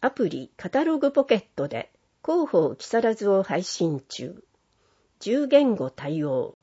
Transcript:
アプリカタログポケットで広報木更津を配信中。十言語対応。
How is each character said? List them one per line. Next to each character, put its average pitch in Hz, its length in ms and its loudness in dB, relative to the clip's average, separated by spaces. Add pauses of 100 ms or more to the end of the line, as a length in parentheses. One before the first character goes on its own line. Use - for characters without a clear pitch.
ア 254 100 0
プ 214 200 -2
リ 131 260 -10
カ - 140 -10
タ 269 120 2
ロ 320 140 2
グ 277 160 2
ポ 277 140 2
ケ 233 100 4
ッ 196 80 -4 (100)
ト - 140 -4
で - 240 -8 (320)
広 320 260 0
報 151 240 2
木 - 120 -18
更 226 280 0
津 208 140 -4
を 196 140 4
配 180 200 -4
信 160 460 -4
中。 143 340 -12 (800)
十 269 260 0
言 269 280 6
語 135 160 -4
対 151 340 -6
応。 131 380 -2